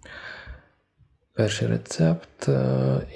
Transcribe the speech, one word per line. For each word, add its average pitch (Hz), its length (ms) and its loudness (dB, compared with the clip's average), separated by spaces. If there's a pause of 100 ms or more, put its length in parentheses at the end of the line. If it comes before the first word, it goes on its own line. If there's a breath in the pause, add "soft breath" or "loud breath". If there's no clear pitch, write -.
(1300 loud breath)
Перший 107 340 0
рецепт, 160 800 0
е, 131 680 2